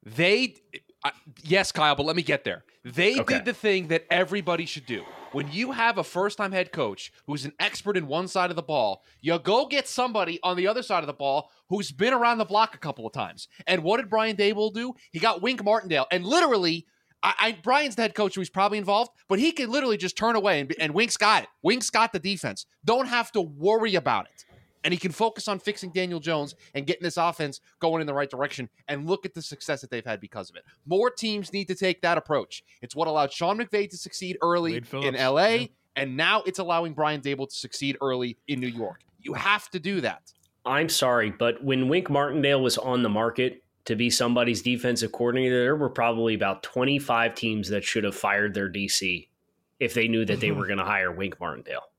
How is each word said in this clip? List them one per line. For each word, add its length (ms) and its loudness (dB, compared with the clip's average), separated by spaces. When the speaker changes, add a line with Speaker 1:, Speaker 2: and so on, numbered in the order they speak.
Speaker 1:
They, 500 2
I, 80 0
yes, 280 2
Kyle, 240 4
but 100 -2
let 100 0
me 60 0
get 220 -2
there. 200 -4
They 360 2
Speaker 2:
Okay. 160 0
Speaker 1:
did 100 -2
the 80 -2
thing 360 0
that 220 0
everybody 540 0
should 200 -12
do. 180 -6
When 200 -4
you 200 -4
have 260 2
a 60 -2
first-time 480 -4
head 200 -2
coach 400 -6
who's 180 -6
an 140 -10
expert 380 -2
in 100 -2
one 200 -2
side 220 0
of 60 -6
the 80 -4
ball, 400 0
you 180 2
go 260 4
get 220 -2
somebody 560 -2
on 140 0
the 100 2
other 160 0
side 200 0
of 40 -6
the 60 -6
ball 360 -2
who's 220 -4
been 220 2
around 240 4
the 80 0
block 300 2
a 40 -20
couple 280 -8
of 60 -10
times. 340 -6
And 160 2
what 140 2
did 120 -4
Brian 280 2
Daboll 360 2
do? 200 -6
He 80 -8
got 220 2
Wink 220 0
Martindale. 480 2
And 140 0
literally, 600 4
I, 160 2
I, 120 4
Brian's 320 2
the 80 0
head 100 0
coach 220 0
who's 160 -4
probably 260 2
involved, 340 0
but 120 2
he 120 4
could 180 -4
literally 280 2
just 180 -4
turn 200 2
away 240 4
and, 200 -4
and 140 0
Wink's 240 2
got 260 6
it. 60 -14
Wink's 260 2
got 240 2
the 60 -2
defense. 480 -6
Don't 220 2
have 240 0
to 100 2
worry 540 2
about 320 2
it. 180 -20
And 100 2
he 60 0
can 120 -2
focus 360 -2
on 100 -2
fixing 320 -6
Daniel 300 -2
Jones 340 -2
and 100 -4
getting 160 -2
this 160 -4
offense 420 0
going 220 0
in 60 -2
the 60 -4
right 160 0
direction. 400 -6
And 220 -6
look 160 -2
at 80 -8
the 80 -12
success 400 -8
that 80 -18
they've 160 -6
had 160 -6
because 300 -12
of 60 -20
it. 60 -20
More 240 2
teams 420 -4
need 180 -4
to 60 -2
take 280 0
that 160 2
approach. 440 -2
It's 120 -14
what 120 0
allowed 260 2
Sean 240 0
McVay 320 -2
to 80 -16
succeed 460 -10
early 300 2
Speaker 3:
Wade 100 -4
Speaker 1:
in 0 -
Speaker 3:
Phillips. 360 -4
Speaker 1:
L 200 4
A, 220 4
Speaker 3:
Yeah. 60 -6
Speaker 1:
and 200 -4
now 300 2
it's 140 -6
allowing 340 -2
Brian 280 0
Daboll 280 -4
to 60 -14
succeed 440 -6
early 380 -2
in 120 -2
New 80 -4
York. 340 -8
You 140 -8
have 380 0
to 80 -4
do 220 -2
that. 300 -4
Speaker 2:
I'm 220 2
sorry, 420 2
but 320 0
when 260 2
Wink 220 0
Martindale 500 2
was 160 2
on 240 0
the 80 2
market 540 0
to 100 -2
be 160 2
somebody's 500 2
defensive 500 0
coordinator, 520 2
there 120 2
were 140 0
probably 460 2
about 260 -2
twenty-five 720 0
teams 360 -4
that 140 -2
should 200 -2
have 120 -2
fired 380 0
their 160 -2
D 180 -6
C 420 -4
if 160 -2
they 120 2
knew 180 2
that 160 0
they 100 2
Speaker 3:
<laughs> 0 -
Speaker 2:
were 160 -2
gonna 180 -2
hire 260 0
Wink 280 -6
Martindale. 600 -8